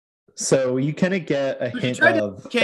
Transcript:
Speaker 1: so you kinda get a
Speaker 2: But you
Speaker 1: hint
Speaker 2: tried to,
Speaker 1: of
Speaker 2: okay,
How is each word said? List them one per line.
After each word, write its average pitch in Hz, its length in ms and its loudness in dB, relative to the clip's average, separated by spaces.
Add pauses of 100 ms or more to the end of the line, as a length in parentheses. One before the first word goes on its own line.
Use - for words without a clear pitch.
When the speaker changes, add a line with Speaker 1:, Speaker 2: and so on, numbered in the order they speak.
(340)
Speaker 1:
so 131 420 2
you 143 160 0
kinda 185 260 0
get 139 420 -2
a 123 100 -2
Speaker 2:
But - 40 -8
you 247 60 -8
Speaker 1:
hint 127 180 -2
Speaker 2:
tried - 160 6
to, 320 100 0
Speaker 1:
of - 220 -10
Speaker 2:
okay, 240 180 -2